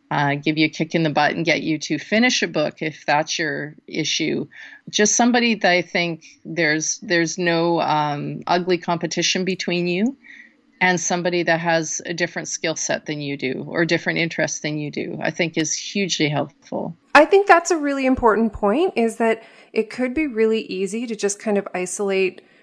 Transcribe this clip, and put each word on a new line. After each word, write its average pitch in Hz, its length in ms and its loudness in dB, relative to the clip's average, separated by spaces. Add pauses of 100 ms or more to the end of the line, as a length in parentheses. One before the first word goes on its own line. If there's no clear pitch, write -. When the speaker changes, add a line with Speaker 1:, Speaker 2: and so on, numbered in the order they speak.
(100)
Speaker 1:
uh, 143 240 0
give 151 240 -2
you 156 80 4
a 156 40 -4
kick 160 240 -4
in 170 80 2
the 156 80 2
butt 147 240 2
and 165 120 -4
get 156 160 0
you 156 160 -2
to 151 200 -4
finish 233 440 0
a 190 60 0
book 160 340 -4
if 156 240 -8
that's 151 320 0
your 147 360 -6 (120)
issue. 151 600 -4 (440)
Just 208 260 2
somebody 240 380 4
that 190 160 2
I 180 100 4
think 170 440 -4 (200)
there's, 156 540 -2
there's 170 400 0
no, 170 420 2
um, 147 640 -2
ugly 180 320 2
competition 175 640 -2
between 175 440 -2
you, 208 280 0 (640)
and 180 200 4
somebody 175 440 0
that 165 160 2
has 165 440 0
a - 80 -6
different 170 360 -4
skill 160 280 -4
set - 300 -4
than 147 160 -6
you 143 160 -6
do 135 280 -4
or 165 200 0
different 165 320 0
interests 160 420 -2
than 151 160 -4
you 147 140 -6
do, - 320 -6
I - 80 -2
think 165 260 -4
is 160 160 -2
hugely 165 560 -2
helpful. - 640 -6 (200)
Speaker 2:
I 294 100 10
think 392 220 4
that's 339 240 6
a 339 80 2
really 277 260 -2
important 226 480 4
point, 240 440 2
is 226 200 0
that 226 260 0 (300)
it 220 160 0
could 254 240 -4
be 311 140 -2
really 220 360 2
easy 196 440 -4
to 226 100 -6
just 202 240 -2
kind 208 160 0
of 196 180 0
isolate. 190 680 -2 (200)